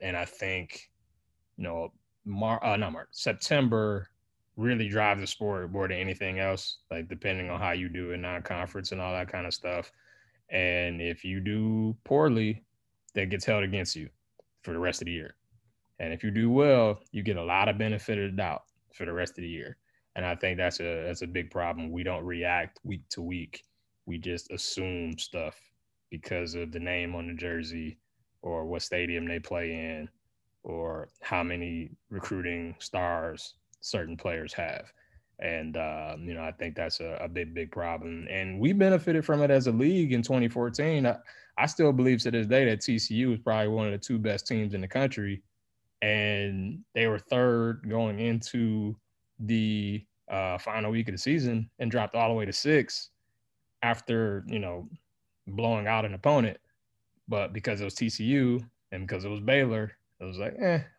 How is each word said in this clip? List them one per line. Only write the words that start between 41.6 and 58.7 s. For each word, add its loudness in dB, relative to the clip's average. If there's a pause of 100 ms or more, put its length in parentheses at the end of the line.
still 6
believe 6
to 2
this 2
day 6
that 4
T 2
C -2
U 4
is 0
probably 2
one 2
of 0
the -2
two -2
best 0
teams 0
in -2
the -4
country 0 (600)
and 0 (140)
they 4
were 2
third 4
going 0
into 0 (420)
the, 0 (260)
uh, -2
final -2
week 0
of -2
the -6
season 0 (100)
and -2
dropped 0
all 4
the 4
way 0
to -4
six 2 (720)
after, 2
you -4
know, -6 (580)
blowing 0
out 2
an -4
opponent. 4 (720)
But 0
because -2
it -4
was -6
T 0
C -4
U 4 (320)